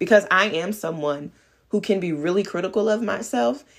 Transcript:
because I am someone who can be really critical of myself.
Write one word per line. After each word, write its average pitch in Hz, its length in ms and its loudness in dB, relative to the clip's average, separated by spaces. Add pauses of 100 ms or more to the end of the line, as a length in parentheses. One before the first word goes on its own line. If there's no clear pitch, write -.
because 202 280 6
I 190 200 4
am 170 240 -4
someone 151 580 -4 (380)
who 208 120 0
can 202 200 0
be 175 120 -2
really 175 300 0
critical 196 460 -2
of 214 120 0
myself. 240 640 -2 (140)